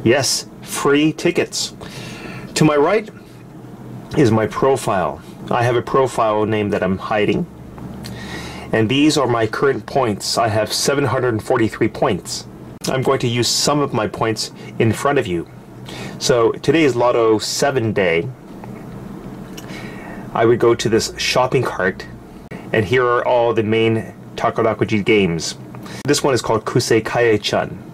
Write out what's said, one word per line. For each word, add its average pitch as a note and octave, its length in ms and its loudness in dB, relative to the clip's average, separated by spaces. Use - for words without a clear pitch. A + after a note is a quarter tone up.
Yes, C3 440 2
free D3 520 2
tickets. - 600 -2
To D#3 100 4
my D3+ 100 4
right F#3+ 340 2
is B2+ 140 6
my A2 160 2
profile. G2 760 0
I A#2+ 140 0
have A#2+ 140 2
a B2 40 2
profile A#2 640 2
name G#2+ 260 0
that G2 120 0
I'm F#2 140 0
hiding. G#2 480 0
And A2 160 2
these D3 280 4
are C3 100 2
my A#2 200 2
current A#2+ 380 0
points. A#2 520 0
I A2+ 120 2
have G#2+ 240 0
seven C#3+ 320 0
hundred B2+ 240 0
and A2 140 -2
forty-three A#2 440 2
points. - 580 -2
I'm C3 120 0
going C3+ 180 2
to B2+ 100 0
use A#2 180 0
some - 320 0
of C#3 140 0
my A2 140 0
points A2 440 -2
in A2 140 4
front C#3 280 2
of A#2 80 -2
you. E2+ 200 -4
So A#2 320 4
today D#3 320 2
is B2 140 4
Lotto A#2+ 420 4
seven A#2+ 540 0
day. F2 340 2
I A2+ 100 2
would A#2 160 6
go A#2 160 6
to A#2 140 -2
this G#2+ 280 0
shopping B2+ 460 2
cart, - 420 -2
and A2 100 2
here B2+ 220 2
are A#2+ 200 2
all A#2+ 280 2
the A2 100 0
main A2+ 500 0
Takarakuji A2 680 0
games. F#2 500 2
This C#3+ 180 2
one C#3+ 100 2
is A2+ 80 2
called A2 240 0
Kusei A2+ 400 2
Kaie-chan. G#2+ 720 0